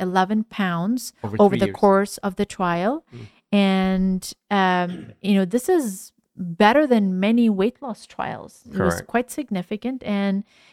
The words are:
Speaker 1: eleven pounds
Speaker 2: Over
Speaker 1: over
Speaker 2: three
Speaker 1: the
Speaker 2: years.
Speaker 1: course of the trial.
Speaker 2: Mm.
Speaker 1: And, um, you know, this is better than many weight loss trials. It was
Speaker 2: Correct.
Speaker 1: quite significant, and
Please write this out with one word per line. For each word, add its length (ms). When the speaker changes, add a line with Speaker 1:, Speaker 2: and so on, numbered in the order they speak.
Speaker 1:
eleven 440
pounds 680
Speaker 2:
Over 160
Speaker 1:
over 140
Speaker 2:
three 80
Speaker 1:
the 60
Speaker 2:
years. 100
Speaker 1:
course 420
of 180
the 100
trial. 580
Speaker 2:
Mm. 120
Speaker 1:
And, 800
um, 680
you 140
know, 100
this 240
is 440
better 460
than 320
many 320
weight 320
loss 240
trials. 600
It 120
was 160
Speaker 2:
Correct. 140
Speaker 1:
quite 200
significant, 760
and 400